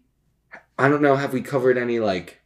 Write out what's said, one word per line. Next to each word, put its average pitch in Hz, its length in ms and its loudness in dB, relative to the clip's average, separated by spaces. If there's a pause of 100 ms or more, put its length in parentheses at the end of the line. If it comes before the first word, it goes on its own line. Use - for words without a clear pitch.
(760)
I 127 100 2
don't 147 140 2
know, 139 140 4
have 139 180 -4
we 123 80 -2
covered 127 360 0
any, 120 220 -2
like, 95 460 -4